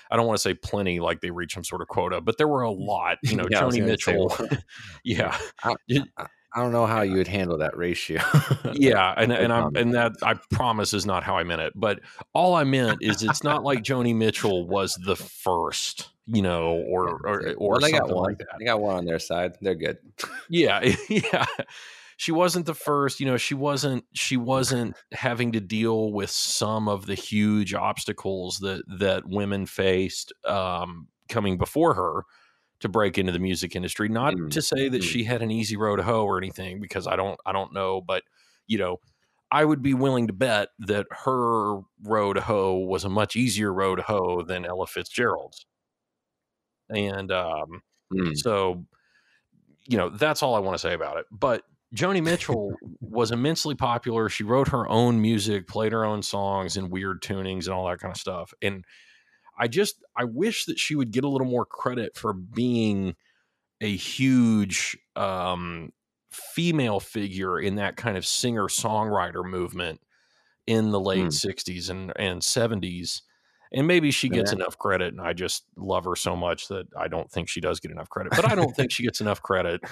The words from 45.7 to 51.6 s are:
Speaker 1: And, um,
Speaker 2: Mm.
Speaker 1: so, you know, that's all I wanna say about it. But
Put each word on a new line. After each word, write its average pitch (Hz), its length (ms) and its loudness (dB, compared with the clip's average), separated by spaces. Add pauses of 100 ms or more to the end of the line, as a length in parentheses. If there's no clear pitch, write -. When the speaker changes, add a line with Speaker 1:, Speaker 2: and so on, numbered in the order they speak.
Speaker 1:
And, 98 440 -2
um, 82 500 -4 (300)
Speaker 2:
Mm. 90 240 0
Speaker 1:
so, 92 500 0 (1040)
you 120 80 2
know, 90 140 2
that's 143 320 0
all 127 120 4
I 107 60 4
wanna 95 180 0
say 85 160 -2
about 78 240 -4
it. 78 120 -6
But 113 340 0 (300)